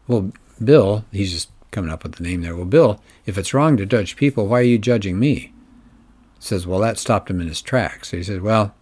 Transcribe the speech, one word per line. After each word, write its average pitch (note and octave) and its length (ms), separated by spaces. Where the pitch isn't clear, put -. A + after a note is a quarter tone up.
"Well, A2 240
Bill," A2 480
he's G2 220
just D#2+ 160
coming E2+ 200
up D#2 120
with D#2+ 100
the E2+ 100
name F2 180
there. E2+ 140
"Well, F2 100
Bill, A2+ 360
if G2 120
it's G2 160
wrong D3 240
to G2 80
judge G#2 300
people, B2+ 320
why A#2+ 120
are B2 40
you A#2+ 140
judging G2+ 420
me?" C3 320
Says, F2+ 280
"Well, F#2 120
that A2 200
stopped - 300
him F#2 120
in E2 60
his D#2+ 140
tracks." - 480
So - 80
he F2 60
says, F#2+ 160
"Well, G#2+ 420